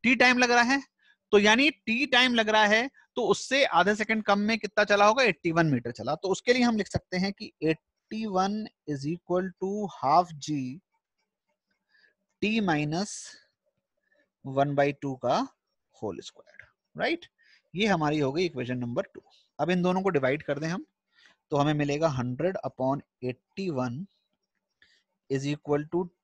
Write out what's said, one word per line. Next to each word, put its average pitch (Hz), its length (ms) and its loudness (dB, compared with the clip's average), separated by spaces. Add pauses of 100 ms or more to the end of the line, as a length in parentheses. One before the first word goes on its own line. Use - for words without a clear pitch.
टी 247 120 4
टाइम 247 220 4
लग 247 140 4
रहा 240 120 6 (100)
है, 277 80 0 (500)
तो 208 80 6
यानी 226 300 6
टी 247 360 -4
टाइम 247 280 4
लग 220 160 2
रहा 214 160 4
है, 220 240 2 (260)
तो 392 120 -2
उससे 262 380 2
आधे 185 300 2
सेकंड 220 280 -4
कम 202 160 2
में 214 200 0
कितना 214 240 -2
चला 202 240 4
होगा? 247 160 4
एटी 180 280 0
वन 160 200 2
मीटर 120 200 -2
चला। 123 240 -6
तो 185 140 -6
उसके 214 240 0
लिए 247 100 2
हम 233 140 2
लिख 202 100 -2
सकते - 300 -6
हैं 196 160 -2
कि - 180 -16 (120)
एटी 214 600 -4
वन 202 400 -2 (260)
is 139 180 -6
equal 180 380 -4 (160)
to 190 60 -4 (300)
half 170 320 2 (160)
G 151 80 -4 (1900)
T 220 180 -2 (100)
minus 156 420 -2 (1300)
one 139 340 0
by 143 60 4 (180)
two 139 200 -4
का 131 140 2 (640)
होल 92 200 -8
स्क्वायर, - 440 -20 (340)
राइट? 339 260 -4 (480)
ये 208 140 0
हमारी 156 320 0
हो 135 120 0
गई 175 140 -2
इक्वेशन 127 320 -6
नंबर 123 260 -4 (100)
टू। - 80 -18 (380)
अब 151 100 0
इन 180 120 0
दोनों 180 200 0
को 190 160 0
डिवाइड 135 260 0
कर 147 160 -4
दें 156 80 -4
हम, 196 180 -6 (680)
तो 147 60 0
हमें 147 160 4
मिलेगा 147 340 0 (100)
हंड्रेड 131 400 -2 (100)
upon 131 340 -2 (220)
एटी 170 460 -8
वन 127 360 -4 (1200)
is 139 240 -2
equal 147 420 -2
to 180 80 0 (200)